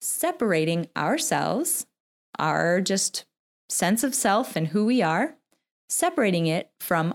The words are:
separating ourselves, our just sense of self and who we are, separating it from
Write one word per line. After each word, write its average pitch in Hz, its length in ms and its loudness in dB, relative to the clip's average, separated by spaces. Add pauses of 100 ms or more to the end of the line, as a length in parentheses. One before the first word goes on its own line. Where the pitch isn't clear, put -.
separating 170 960 0
ourselves, 165 880 -2 (520)
our 160 420 2
just 190 440 -2 (460)
sense 202 340 0
of 262 100 -2
self 220 420 0
and 160 120 0
who 208 160 0
we 247 160 2
are, 180 360 0 (520)
separating 202 580 2
it 160 320 -2
from 170 360 0